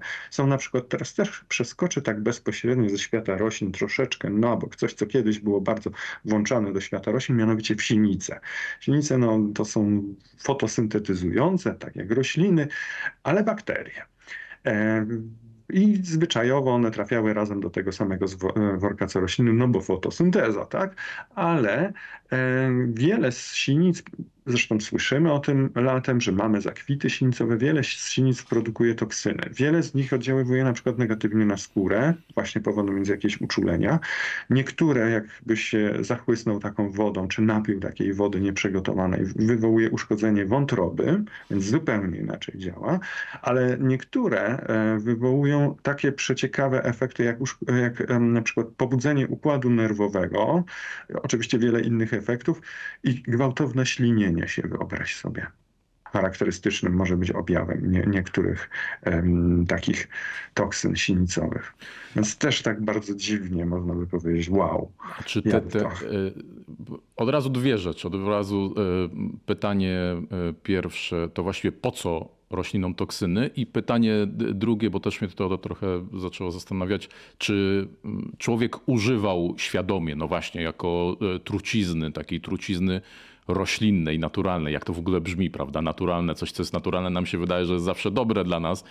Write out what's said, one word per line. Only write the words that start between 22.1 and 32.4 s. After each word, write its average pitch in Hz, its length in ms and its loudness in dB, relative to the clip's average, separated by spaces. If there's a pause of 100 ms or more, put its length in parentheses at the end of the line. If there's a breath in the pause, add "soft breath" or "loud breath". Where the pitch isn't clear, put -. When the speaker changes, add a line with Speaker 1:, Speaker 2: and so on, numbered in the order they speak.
Speaker 1:
e, 127 400 2 (220)
wiele 131 380 2
z - 240 -10
sinic, 170 480 2 (420)
zresztą 120 340 0
słyszymy 139 540 2
o 143 60 2
tym 135 360 2
latem, 127 460 2
że 104 100 0
mamy 101 300 2
zakwity - 480 -2
sinicowe, 120 480 2
wiele 139 260 2
z - 40 -2
sinic - 560 0
produkuje 113 520 2
toksyny. - 460 -2 (100)
Wiele 156 320 2
z - 120 -6
nich 135 180 0
oddziaływuje 131 500 2
na 127 100 2
przykład 117 240 -2
negatywnie 110 480 2
na 101 120 2
skórę, 104 560 2 (200)
właśnie 110 280 -2